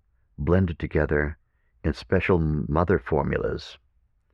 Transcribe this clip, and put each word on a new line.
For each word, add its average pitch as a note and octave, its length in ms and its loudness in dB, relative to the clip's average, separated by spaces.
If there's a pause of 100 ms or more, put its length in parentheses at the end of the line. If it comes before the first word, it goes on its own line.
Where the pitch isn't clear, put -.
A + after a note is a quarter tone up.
(380)
blended E2+ 400 2
together D2+ 600 0 (440)
in D#2+ 120 0
special F#2 440 0
mother D#2 600 0
formulas - 800 -4 (560)